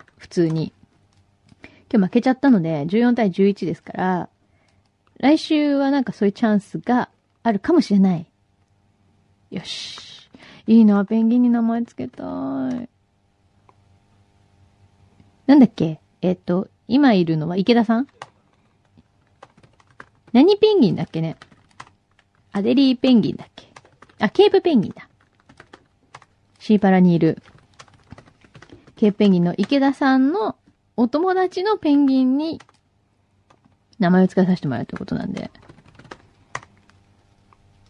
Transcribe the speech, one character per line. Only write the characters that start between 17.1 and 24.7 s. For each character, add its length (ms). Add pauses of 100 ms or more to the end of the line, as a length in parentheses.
い 120
る 100
の 140
は 80
池 180
田 80
さ 160
ん？ 80 (2250)
何 260
ペ 160
ン 60
ギ 120
ン 40
だ 80
っ 80
け 80
ね？ 160 (1160)
ア 80
デ 120
リ 220
ー 20
ペ 140
ン 100
ギ 120
ン 20
だ 100
っ 80
け？ 140 (520)
あ、 100
ケ 160
ー 60
プ 100
ペ 140